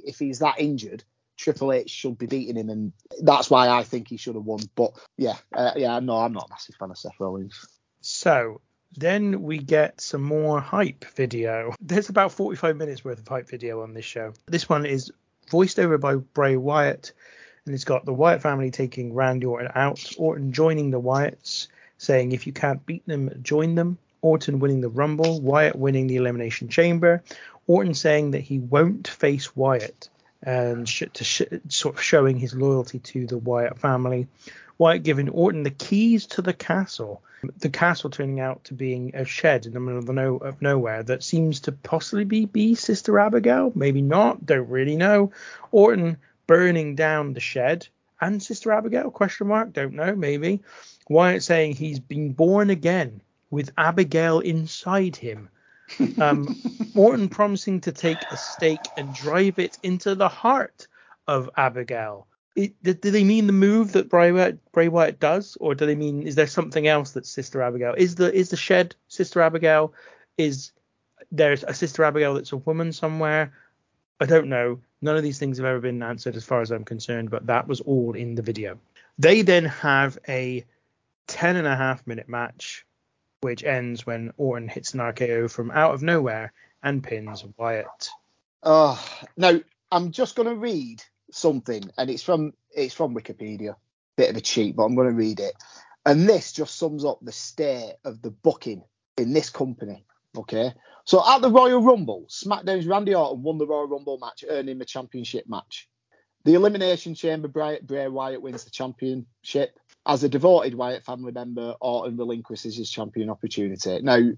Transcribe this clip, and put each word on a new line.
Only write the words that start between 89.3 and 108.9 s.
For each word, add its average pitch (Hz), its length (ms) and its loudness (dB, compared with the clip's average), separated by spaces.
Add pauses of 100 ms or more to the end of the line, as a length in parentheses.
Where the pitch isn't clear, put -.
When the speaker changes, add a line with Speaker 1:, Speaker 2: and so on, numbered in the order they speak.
Speaker 1:
now, 170 240 6 (280)
I'm 175 220 0
just - 240 -2
gonna 233 200 0
read 226 460 -6 (300)
something, 120 640 -2
and 127 120 -4
it's 123 140 -8
from, 156 300 0 (220)
it's 131 180 -4
from 139 220 -4
Wikipedia. 107 600 -10 (420)
Bit - 140 4
of 110 40 -8
a 113 60 -6
cheat, - 340 0
but 110 80 2
I'm 120 120 2
gonna 127 160 4
read 110 280 0
it. 98 140 -6 (520)
And 151 220 6
this 190 240 4
just - 240 -6
sums 151 300 -4
up 131 160 -4
the 120 100 -14
state 127 720 -6
of 113 180 -12
the 117 100 -10
booking 107 520 -2 (320)
in 120 160 0
this 151 180 0
company. 117 540 -8 (340)
Okay, 113 360 -4 (320)
so - 220 6
at 254 140 6
the 254 80 4
Royal 254 320 6
Rumble, 165 480 4
SmackDown's 190 560 -4
Randy 202 300 0
Orton 139 260 -2
won 156 160 -4
the 151 80 -4
Royal 147 220 -4
Rumble 139 320 -8
match, 123 280 -16
earning 135 300 -6
the 131 80 -12
championship 123 640 -12
match. - 400 -14 (540)
The 156 100 8
Elimination 185 640 2
Chamber, 156 320 -4
Bray, 151 340 -4
Bray 135 260 -6
Wyatt 135 340 -6
wins 127 220 -12
the - 60 -20
championship. 131 1120 -6 (260)